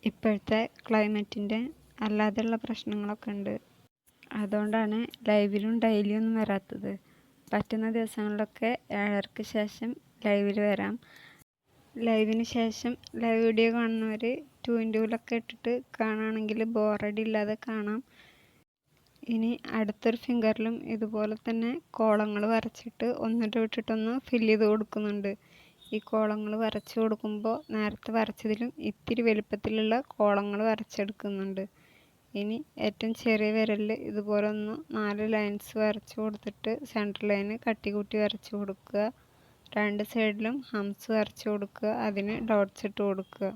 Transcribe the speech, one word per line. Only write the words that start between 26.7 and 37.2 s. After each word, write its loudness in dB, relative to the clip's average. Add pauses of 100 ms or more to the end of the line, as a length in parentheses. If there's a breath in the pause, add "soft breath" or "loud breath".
കൊടുക്കുമ്പോൾ 0 (120)
നേരത്തെ -2
വരച്ചതിലും -2
ഇത്തിരി -4
വലിപ്പത്തിലുള്ള 2
കോളങ്ങൾ 2
വരച്ചെടുക്കുന്നുണ്ട്. -2 (680 soft breath)
ഇനി -2 (200)
ഏറ്റവും -2
ചെറിയ 2
വിരലിൽ 2 (160)
ഇതുപോലെ 0
ഒന്ന് -4 (200)
നാല് -2
ലൈൻസ് -2
വരച്ച് -2
കൊടുത്തിട്ട് -4 (120)
സെൻറ്റർ -4